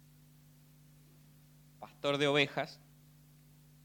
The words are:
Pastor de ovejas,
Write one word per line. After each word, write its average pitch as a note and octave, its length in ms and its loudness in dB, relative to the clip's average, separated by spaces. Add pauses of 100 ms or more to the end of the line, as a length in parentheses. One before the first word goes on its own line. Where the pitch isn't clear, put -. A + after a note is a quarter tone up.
(1800)
Pastor C#3+ 360 -4
de D3 100 2
ovejas, C#3+ 520 0 (1040)